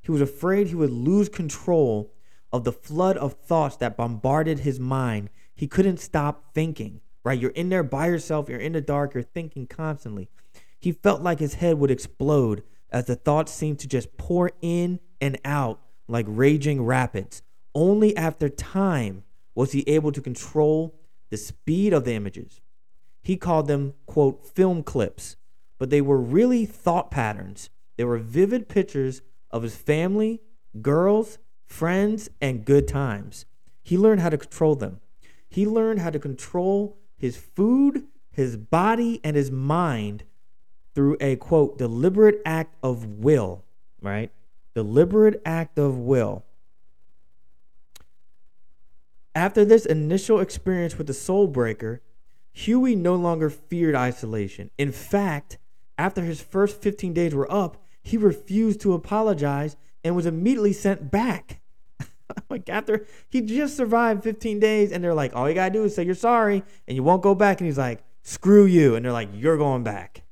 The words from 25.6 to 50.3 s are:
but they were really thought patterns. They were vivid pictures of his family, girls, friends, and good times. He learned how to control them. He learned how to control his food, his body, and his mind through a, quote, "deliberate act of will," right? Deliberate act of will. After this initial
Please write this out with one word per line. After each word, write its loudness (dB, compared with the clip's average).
but -4
they 6
were 4
really 4
thought -2
patterns. -6
They 0
were 0
vivid 0
pictures -2
of -4
his -8
family, 0
girls, 2
friends, -2
and -4
good 6
times. -4
He 0
learned 6
how 0
to 0
control 0
them. -8
He 0
learned 2
how -2
to -4
control -4
his -4
food, 2
his -2
body, 0
and -2
his 2
mind -2
through 4
a, 2
quote, 2
"deliberate 4
act -4
of -2
will," 0
right? -6
Deliberate 4
act -4
of 2
will. 0
After 4
this 8
initial 2